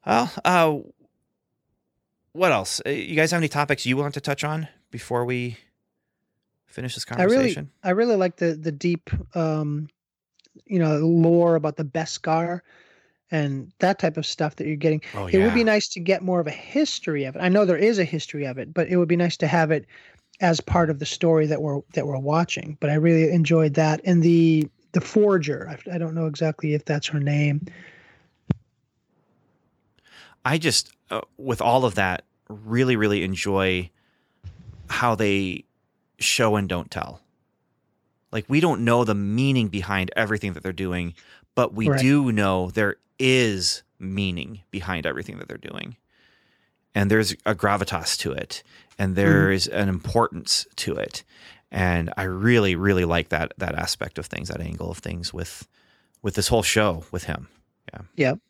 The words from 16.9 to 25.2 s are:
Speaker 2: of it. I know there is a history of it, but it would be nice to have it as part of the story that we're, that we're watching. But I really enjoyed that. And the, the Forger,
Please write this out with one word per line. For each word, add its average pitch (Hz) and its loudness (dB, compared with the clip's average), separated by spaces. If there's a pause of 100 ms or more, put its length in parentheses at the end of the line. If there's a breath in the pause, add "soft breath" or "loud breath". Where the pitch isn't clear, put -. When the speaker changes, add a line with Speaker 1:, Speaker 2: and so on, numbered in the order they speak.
Speaker 2:
of 131 -8
it. - -8
I 180 2
know 202 6
there 175 2
is 208 4
a 175 2
history 151 -6
of 127 -8
it, 143 -12
but 170 0
it 180 2
would 170 2
be 175 4
nice 175 0
to 165 0
have 160 2
it 151 0 (560 soft breath)
as 165 2
part 170 2
of 143 -2
the 147 -6
story 160 2
that 147 -2
we're, 143 -2 (140)
that 143 -2
we're 139 -4
watching. 156 -2
But 147 0
I 147 2
really 160 4
enjoyed 160 4
that. 156 2
And 175 4
the, 165 6 (240)
the 185 2
Forger, 185 2